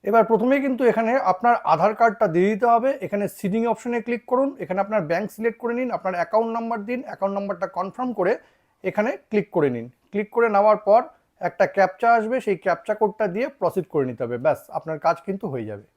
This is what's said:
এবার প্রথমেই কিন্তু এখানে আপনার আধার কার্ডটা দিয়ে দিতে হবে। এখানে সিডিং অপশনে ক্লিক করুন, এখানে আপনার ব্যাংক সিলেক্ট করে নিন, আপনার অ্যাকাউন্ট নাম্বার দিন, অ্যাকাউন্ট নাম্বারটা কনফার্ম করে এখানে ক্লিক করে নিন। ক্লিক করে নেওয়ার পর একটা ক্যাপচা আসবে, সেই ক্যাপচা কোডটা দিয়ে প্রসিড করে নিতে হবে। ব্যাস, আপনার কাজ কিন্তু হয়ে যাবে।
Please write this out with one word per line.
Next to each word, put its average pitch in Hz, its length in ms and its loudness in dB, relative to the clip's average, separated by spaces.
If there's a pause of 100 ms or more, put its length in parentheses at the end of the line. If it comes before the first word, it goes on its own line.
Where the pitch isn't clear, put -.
এবার 214 220 4
প্রথমেই 226 360 2
কিন্তু 262 240 -2
এখানে 226 320 2
আপনার 208 480 2
আধার 165 300 2
কার্ডটা 226 320 2
দিয়ে 185 280 2
দিতে 214 120 0
হবে। 233 340 2
এখানে 202 280 -4
সিডিং 220 380 -2
অপশনে 240 340 -4
ক্লিক 233 260 -6
করুন, 269 320 0
এখানে 185 220 -4
আপনার 208 220 -2
ব্যাংক 170 280 -4
সিলেক্ট 226 280 -6
করে 233 160 -6
নিন, 247 160 -4
আপনার 190 240 -4
অ্যাকাউন্ট 220 380 0
নাম্বার 226 320 -6
দিন, 247 180 -6
অ্যাকাউন্ট 196 320 -6
নাম্বারটা 196 320 -6
কনফার্ম 196 460 -6
করে 202 260 0 (440)
এখানে 208 340 -2 (140)
ক্লিক - 200 -2
করে 147 200 2
নিন। 120 200 -8 (200)
ক্লিক 202 200 -4
করে 233 180 2
নেওয়ার 208 280 4
পর 214 260 4 (380)
একটা 185 260 0
ক্যাপচা 190 460 2
আসবে, 233 280 2
সেই 202 160 -2
ক্যাপচা 185 380 -2
কোডটা 214 320 0
দিয়ে 214 220 -2
প্রসিড 180 400 -2
করে 139 180 0
নিতে 123 180 -6
হবে। 117 140 -6
ব্যাস, 147 300 -2
আপনার 160 300 -8
কাজ 170 180 0 (100)
কিন্তু 196 220 -6
হয়ে 127 160 -6
যাবে। 104 180 -12 (140)